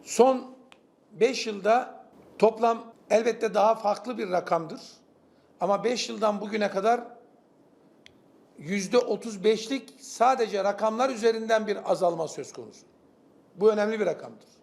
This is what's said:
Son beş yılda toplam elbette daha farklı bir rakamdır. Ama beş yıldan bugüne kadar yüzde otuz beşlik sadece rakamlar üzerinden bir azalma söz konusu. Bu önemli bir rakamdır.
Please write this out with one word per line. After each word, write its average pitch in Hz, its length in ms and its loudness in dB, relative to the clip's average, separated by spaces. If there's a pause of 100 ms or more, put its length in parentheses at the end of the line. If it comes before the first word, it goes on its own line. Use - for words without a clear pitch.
Son 254 460 2 (560)
beş 220 360 0
yılda 214 580 -2 (340)
toplam 226 540 2 (160)
elbette 226 440 2
daha 208 220 4
farklı 214 420 -4
bir 214 120 -6
rakamdır. 165 520 -2 (800)
Ama 196 220 0
beş 233 260 -2
yıldan 208 320 -2
bugüne 208 280 -2
kadar 220 380 0 (1500)
yüzde 185 400 -2
otuz 214 460 -4
beşlik 220 560 -2
sadece 226 640 0
rakamlar 220 460 0
üzerinden 220 580 0
bir 196 240 -4
azalma 170 360 0
söz - 260 -12
konusu. 110 320 -18 (720)
Bu 208 160 4
önemli 208 280 0
bir 202 60 0
rakamdır. 123 440 -8 (140)